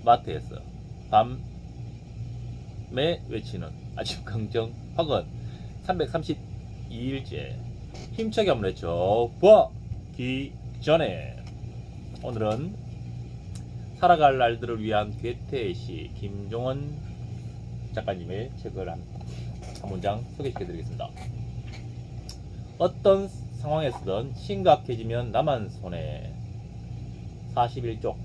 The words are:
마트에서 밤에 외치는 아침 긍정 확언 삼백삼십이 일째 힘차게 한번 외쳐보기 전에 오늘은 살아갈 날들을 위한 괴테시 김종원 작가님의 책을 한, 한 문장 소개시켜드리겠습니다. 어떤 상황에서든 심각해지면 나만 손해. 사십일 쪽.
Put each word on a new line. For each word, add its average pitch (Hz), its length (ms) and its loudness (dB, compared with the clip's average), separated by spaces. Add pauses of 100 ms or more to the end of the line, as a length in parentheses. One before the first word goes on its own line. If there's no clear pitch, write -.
마트에서 110 520 4 (560)
밤에 120 260 6 (1900)
외치는 95 400 -6 (260)
아침 - 300 -6
긍정 113 480 -2 (220)
확언 139 320 2 (560)
삼백삼십이 160 560 0 (500)
일째 117 640 -4 (580)
힘차게 220 360 2
한번 104 220 4
외쳐보기 120 1800 6 (260)
전에 101 580 4 (840)
오늘은 120 520 0 (1200)
살아갈 151 400 10
날들을 117 420 4
위한 107 360 2
괴테시 104 1000 -4
김종원 117 840 -4 (960)
작가님의 98 640 -4
책을 92 320 -6
한, 85 140 -6 (800)
한 101 80 -8
문장 101 360 -2 (100)
소개시켜드리겠습니다. 87 720 -4 (1700)
어떤 196 500 4 (320)
상황에서든 131 720 0
심각해지면 120 1000 4
나만 120 380 2
손해. 78 640 -6 (1200)
사십일 120 480 0
쪽. 110 240 -2